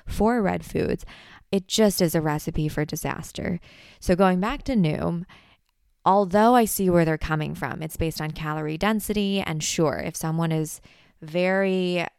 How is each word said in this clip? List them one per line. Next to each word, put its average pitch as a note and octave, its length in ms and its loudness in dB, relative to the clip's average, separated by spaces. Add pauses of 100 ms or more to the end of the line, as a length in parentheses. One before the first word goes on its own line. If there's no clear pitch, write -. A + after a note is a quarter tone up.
four A3+ 340 2
red F3 240 0
foods"? - 400 -2 (460)
It F#3+ 160 0
just G#3+ 340 2
is E3+ 140 2
a E3 60 2
recipe D3+ 480 -2
for D3+ 160 -2
disaster. - 760 -6 (400)
So - 160 2
going F#3 240 4
back A#3+ 260 -4
to C4 120 -2
Noom, E3+ 480 0 (800)
although G3+ 500 4
I A#3+ 100 6
see F#3+ 240 0
where F3 160 6
they're D#3 140 0
coming D#3 380 -4
from, C3+ 260 -8
it's D3+ 140 -10
based D#3+ 240 -4
on D#3 100 -6
calorie D#3 480 -6
density. G3+ 600 0
And D#3 200 -4
sure, - 380 0
if - 160 -6
someone D#3+ 380 -2
is D#3 280 -4 (400)
very F3+ 840 0 (120)